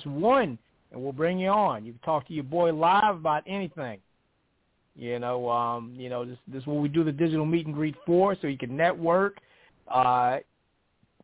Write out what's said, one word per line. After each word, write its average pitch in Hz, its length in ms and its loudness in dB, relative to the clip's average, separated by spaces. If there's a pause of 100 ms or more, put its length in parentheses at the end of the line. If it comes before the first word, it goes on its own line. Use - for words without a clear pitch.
one, 165 520 2 (340)
and 123 100 -12
we'll 139 100 -6
bring 165 260 0
you 185 120 0
on. 180 340 2
You 117 80 -14
can 117 100 -20
talk 156 260 -2
to 170 60 -14
your 147 120 -4
boy 170 260 2
live 185 440 4
about 156 300 -2
anything. 160 540 -8 (960)
You 120 260 -6
know, 123 300 -2
um, 120 460 -2
you 127 140 -12
know, 123 160 -6
this, 123 120 -14 (120)
this 131 120 -10
is 131 60 -10
what 147 140 -2
we 147 80 0
do 160 160 2
the 151 80 -2
digital 156 320 0
meet 165 200 0
and 151 80 -8
greet 151 220 -4 (100)
for, 185 360 4
so 160 60 -4
you 139 100 -4
can 127 180 -8
network, 175 640 2 (500)
uh, 127 520 4 (840)